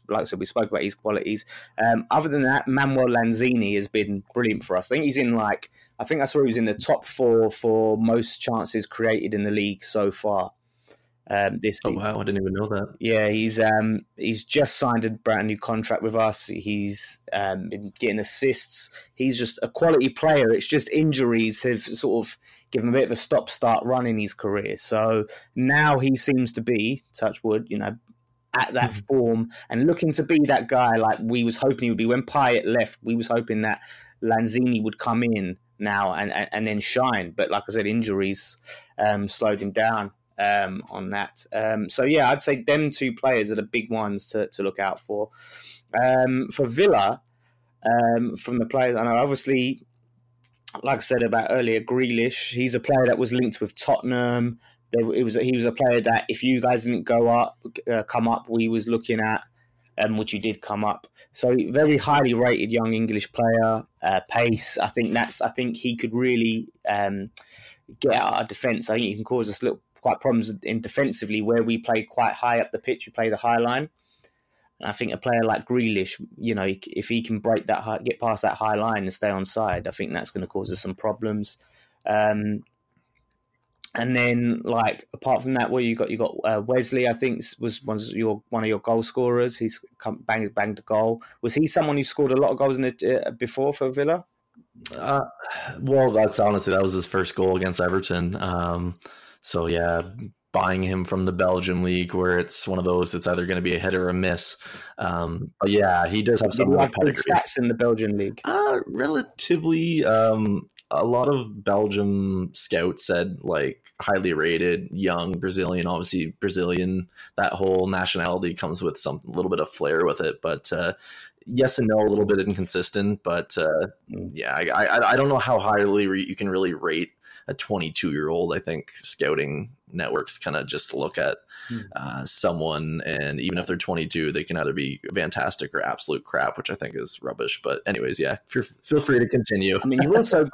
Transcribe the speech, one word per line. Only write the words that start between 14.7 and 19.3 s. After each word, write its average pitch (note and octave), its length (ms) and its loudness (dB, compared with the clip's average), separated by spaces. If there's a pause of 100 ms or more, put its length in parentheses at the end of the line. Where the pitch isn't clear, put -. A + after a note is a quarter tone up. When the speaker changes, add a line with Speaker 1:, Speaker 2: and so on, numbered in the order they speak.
Speaker 1:
signed A#2+ 300 2
a A2 40 0
brand G#2+ 380 0
new G#2+ 100 -2
contract A2 460 -2
with A2 140 0
us. A2 300 0
He's, G2+ 720 -6 (100)
um, F#2+ 380 -4
been G2+ 280 -10
getting G#2+ 220 0
assists. - 720 -2 (240)
He's C3 220 0